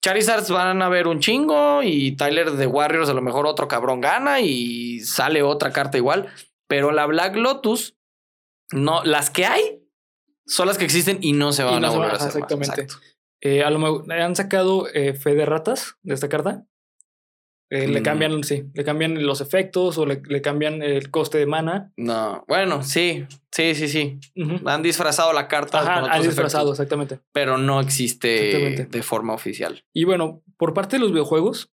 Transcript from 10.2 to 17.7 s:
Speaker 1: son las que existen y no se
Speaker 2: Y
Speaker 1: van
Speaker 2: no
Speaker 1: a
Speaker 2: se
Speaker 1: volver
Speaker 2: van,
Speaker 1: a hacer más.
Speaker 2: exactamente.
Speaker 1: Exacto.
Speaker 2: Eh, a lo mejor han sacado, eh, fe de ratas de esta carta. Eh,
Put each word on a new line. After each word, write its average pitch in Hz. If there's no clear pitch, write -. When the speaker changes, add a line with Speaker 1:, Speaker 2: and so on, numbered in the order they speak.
Speaker 1:
son -
las 196
que 180
existen 170
y 156
no 143
se 143
Speaker 2:
Y 131
Speaker 1:
van 123
Speaker 2:
no -
Speaker 1:
a 117
Speaker 2:
se 113
Speaker 1:
volver 107
Speaker 2:
van, 104
Speaker 1:
a 143
hacer 147
más. -
Speaker 2:
exactamente. 143
Speaker 1:
Exacto. -
Speaker 2:
Eh, 139
a 151
lo 156
mejor 156
han 170
sacado, 190
eh, 139
fe 147
de 151
ratas 156
de 139
esta 139
carta. 151
Eh, 139